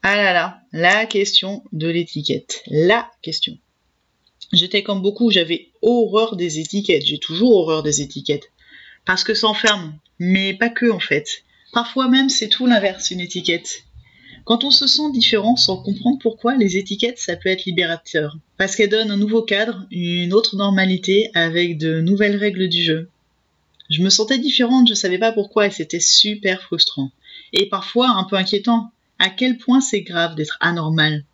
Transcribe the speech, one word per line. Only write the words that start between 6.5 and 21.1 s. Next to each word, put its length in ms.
étiquettes. 480
J'ai 140
toujours 360
horreur 280
des 180
étiquettes. 500
Parce 180
que 120
ça 100
enferme. 500
Mais 380
pas 140
que, 200
en 100
fait. 440
Parfois 380
même, 200
c'est 200
tout 160
l'inverse, 460
une 80
étiquette. 640
Quand 200
on 80
se 160
sent 260
différent 420
sans 220
comprendre 420
pourquoi, 380
les 200
étiquettes, 420
ça 160
peut 140
être 160
libérateur. 680
Parce 180
qu'elles 140
donnent 220
un 60
nouveau 260
cadre, 480
une 420
autre 220
normalité, 800